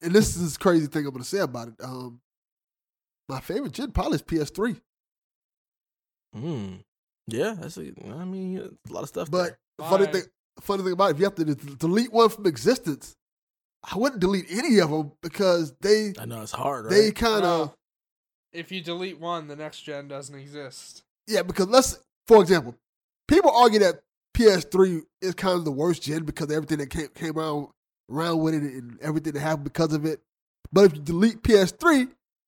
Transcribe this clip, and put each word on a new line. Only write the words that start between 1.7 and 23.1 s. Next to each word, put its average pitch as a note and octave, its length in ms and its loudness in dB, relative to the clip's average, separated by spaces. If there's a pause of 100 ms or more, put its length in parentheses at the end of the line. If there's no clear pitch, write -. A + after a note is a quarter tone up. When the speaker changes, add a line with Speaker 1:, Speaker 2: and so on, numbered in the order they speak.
Speaker 1:
Um, B2+ 380 -14 (1080)
my C3+ 120 -10
favorite G3+ 320 -6
gen B3 180 -8
probably A3 240 -2
is C#3 60 -2
P D#3+ 180 -4
S D3 100 -6
three. G#3 280 -4 (1600)
Speaker 2:
Hmm. A2 420 -8 (520)
Yeah, D#3+ 320 -6
that's E3 180 -14
a, E3+ 140 -14 (140)
I E3 200 -14
mean, F#3 520 -10 (120)
a - 40 -16
lot - 100 -10
of C#3 60 -14
stuff E3+ 200 -10
Speaker 1:
But F3 280 -4 (200)
Speaker 2:
there. D#3 120 -12
Speaker 1:
funny G3 180 4
Speaker 3:
Bye. - 60 -6
Speaker 1:
thing, F#3 80 0 (400)
funny G3 220 -4
thing F#3 100 -2
about F#3+ 160 2
it, - 60 2
if C#3+ 40 -4
you G3 60 2
have G3 100 0
to D#3+ 100 -2 (100)
d-, C#3+ 220 -14
delete G#3 340 0
one A3+ 180 6
from G#3 160 -6
existence, D#3+ 720 -2 (680)
I - 140 -10
wouldn't B3 240 -2
delete F#3 280 0
any A3+ 300 2
of D#3 120 2
'em D3+ 200 -4 (100)
because E3+ 600 -2
they, G#3 380 0
Speaker 2:
I A#2 60 -14
know, A#2 160 -12
it's G#2+ 100 -16
hard, B2+ 380 -6
Speaker 1:
they G#3 160 6
Speaker 2:
right? G#3 100 0
Speaker 1:
kinda A3 260 0
Speaker 3:
Well, E3 340 0 (760)
if E3 180 -12
you F#3 100 -8
delete E3+ 380 -8
one, E3 280 -8
the C#3+ 80 -14
next D3+ 260 -14
gen C#3+ 260 -12
doesn't C#3 280 -14
exist. C#3 680 -18 (240)
Speaker 1:
Yeah, F3 160 0
because F#3 240 -2
let's, B3+ 320 2 (280)
for A3 140 10
example, D#3+ 340 2 (520)